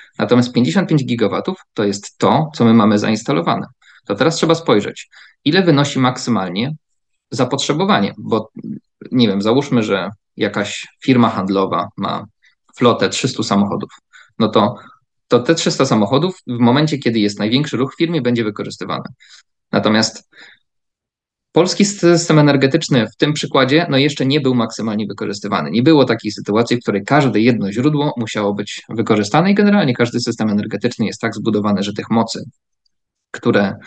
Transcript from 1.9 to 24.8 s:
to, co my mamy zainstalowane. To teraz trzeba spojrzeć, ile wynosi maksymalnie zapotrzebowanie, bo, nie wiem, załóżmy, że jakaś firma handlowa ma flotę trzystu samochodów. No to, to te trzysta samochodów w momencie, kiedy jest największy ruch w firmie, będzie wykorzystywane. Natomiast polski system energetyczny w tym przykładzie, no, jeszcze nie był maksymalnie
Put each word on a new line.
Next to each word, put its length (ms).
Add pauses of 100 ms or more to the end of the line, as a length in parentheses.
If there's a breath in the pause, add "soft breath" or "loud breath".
to, 380
co 100
my 80
mamy 260
zainstalowane. 680 (380 soft breath)
To 100
teraz 200
trzeba 200
spojrzeć, 540 (360 soft breath)
ile 180
wynosi 360
maksymalnie 760 (560)
zapotrzebowanie, 840
bo, 340 (600)
nie 160
wiem, 140
załóżmy, 420
że 260 (280)
jakaś 500 (160)
firma 260
handlowa 680
ma 280 (520 soft breath)
flotę 320
trzystu 340
samochodów. 480 (480 soft breath)
No 80
to, 280 (520 loud breath)
to 120
te 160
trzysta 300
samochodów 600
w 120
momencie, 380
kiedy 220
jest 200
największy 380
ruch 160
w 40
firmie, 240
będzie 220
wykorzystywane. 640 (640 loud breath)
Natomiast 580 (1200 loud breath)
polski 320
system 540
energetyczny 680
w 80
tym 180
przykładzie, 560
no, 80
jeszcze 280
nie 160
był 140
maksymalnie 520